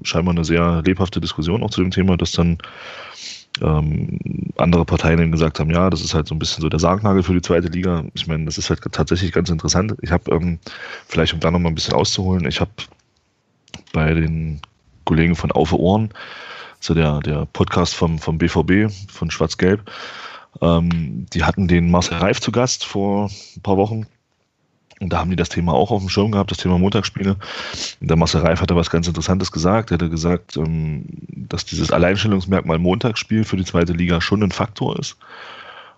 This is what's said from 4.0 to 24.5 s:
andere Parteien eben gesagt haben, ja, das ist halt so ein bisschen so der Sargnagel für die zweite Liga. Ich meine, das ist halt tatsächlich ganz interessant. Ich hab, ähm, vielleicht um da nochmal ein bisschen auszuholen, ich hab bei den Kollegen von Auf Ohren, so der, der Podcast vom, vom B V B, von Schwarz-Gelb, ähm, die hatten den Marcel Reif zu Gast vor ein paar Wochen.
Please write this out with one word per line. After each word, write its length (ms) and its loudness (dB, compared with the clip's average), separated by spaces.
andere 260 4
Parteien 360 2
eben 120 2
gesagt 300 0
haben, 100 0
ja, 180 4
das 120 0
ist 120 -4
halt 140 0
so 80 -6
ein 40 -2
bisschen 220 -4
so 60 0
der 120 0
Sargnagel 440 2
für 100 0
die 80 2
zweite 260 0
Liga. 360 -2
Ich 140 -8
meine, 180 -2
das 120 -6
ist 120 -6
halt 120 0
tatsächlich 400 0
ganz 180 0
interessant. 520 0
Ich 100 -4
hab, 180 0
ähm, 300 0
vielleicht 260 0
um 60 -4
da 120 2
nochmal 200 2
ein 40 -2
bisschen 180 -2
auszuholen, 540 0
ich 120 -2
hab 100 0
bei 200 2
den 460 -2
Kollegen 300 4
von 160 -4
Auf 200 2
Ohren, 380 2
so 120 -2
der, 280 2
der 240 -2
Podcast 500 0
vom, 240 0
vom 180 -2
B 120 2
V 140 2
B, 260 4
von 240 -6
Schwarz-Gelb, 580 0
ähm, 720 0
die 120 0
hatten 240 0
den 200 4
Marcel 280 2
Reif 240 0
zu 100 -2
Gast 340 0
vor 440 -2
ein 60 -16
paar 160 2
Wochen. 280 0